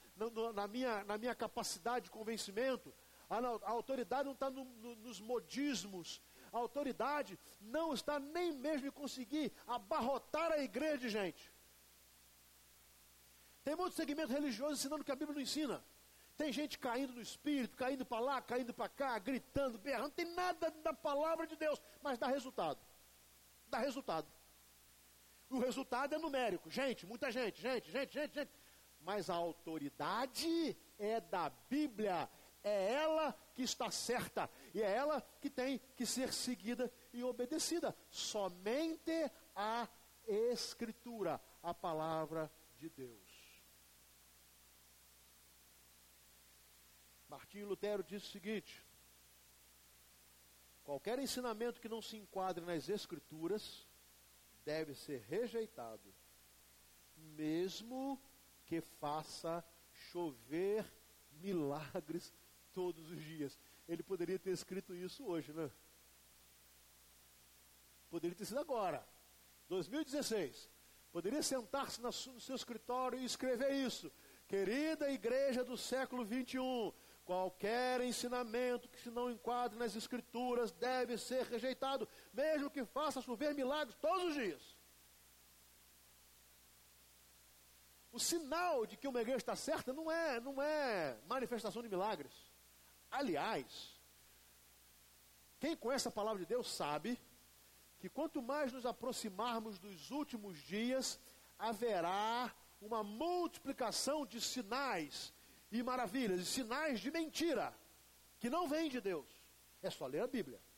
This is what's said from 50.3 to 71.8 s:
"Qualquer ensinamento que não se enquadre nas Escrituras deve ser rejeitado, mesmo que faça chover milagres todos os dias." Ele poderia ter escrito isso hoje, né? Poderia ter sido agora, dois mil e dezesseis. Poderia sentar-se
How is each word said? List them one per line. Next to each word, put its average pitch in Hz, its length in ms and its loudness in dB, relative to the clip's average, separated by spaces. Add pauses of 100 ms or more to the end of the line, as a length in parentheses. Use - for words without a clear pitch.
"Qualquer 147 360 -2
ensinamento 240 640 -2
que 226 60 -8
não 226 120 -4
se 214 160 -8
enquadre 185 480 -2
nas 170 240 -2
Escrituras 170 1000 -4 (800)
deve 151 300 -2
ser 131 340 -6
rejeitado, 147 840 -4 (1000)
mesmo 180 1040 -2 (460)
que 165 160 -2
faça 156 800 -4 (300)
chover 175 960 -2 (420)
milagres 156 1000 -2 (400)
todos 165 380 -2
os 156 100 -6
dias." 151 380 -4 (280)
Ele 170 160 -2
poderia 180 360 0
ter 190 140 0
escrito 185 420 -4
isso 180 320 -8
hoje, 156 260 0
né? 156 180 -2 (2500)
Poderia 170 260 -2
ter 208 120 -6
sido 240 140 -2
agora, 202 460 0 (640)
dois 175 200 0
mil 269 120 0
e 311 40 0
dezesseis. 226 640 -2 (420)
Poderia 196 300 0
sentar-se 247 580 -2